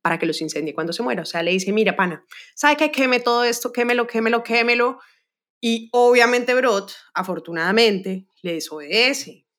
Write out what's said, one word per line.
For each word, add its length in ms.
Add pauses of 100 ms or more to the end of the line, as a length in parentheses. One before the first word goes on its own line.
para 180
que 80
los 140
incendie 340
cuando 180
se 100
muera. 200
O 40
sea, 160
le 80
dice, 220
"Mira, 240
pana, 280 (300)
¿sabe 220
qué? 140
Queme 300
todo 240
esto, 280
quémelo, 340
quémelo, 360
quémelo". 560 (600)
Y 320
obviamente 640
Brod, 360 (220)
afortunadamente, 1120 (160)
le 120
desobedece. 920 (120)